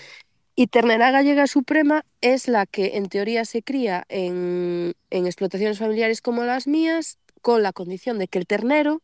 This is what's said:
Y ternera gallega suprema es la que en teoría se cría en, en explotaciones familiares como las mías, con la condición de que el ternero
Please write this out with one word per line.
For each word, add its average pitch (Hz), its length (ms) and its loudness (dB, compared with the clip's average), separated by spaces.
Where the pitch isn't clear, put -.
Y 247 140 4
ternera 233 420 4
gallega 277 360 4
suprema 294 580 2
es 254 260 2
la 214 200 2
que 196 320 -4
en 196 100 -4
teoría 220 380 -2
se 233 160 -6
cría 233 460 -4
en, 180 840 -4
en 180 160 -2
explotaciones 196 520 -4
familiares 220 420 -2
como 240 240 -2
las 247 240 -4
mías, 320 500 0
con 233 220 4
la 190 100 0
condición 190 460 -8
de 190 100 -2
que - 100 -4
el 180 80 -2
ternero 294 580 0